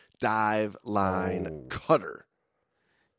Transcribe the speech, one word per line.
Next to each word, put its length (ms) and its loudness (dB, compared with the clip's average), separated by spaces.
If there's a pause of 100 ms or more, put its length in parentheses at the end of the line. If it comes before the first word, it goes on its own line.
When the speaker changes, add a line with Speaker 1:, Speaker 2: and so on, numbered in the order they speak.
(200)
Speaker 1:
dive 640 2
line 680 0
Speaker 2:
Oh. 200 -12
Speaker 1:
cutter. 560 0 (920)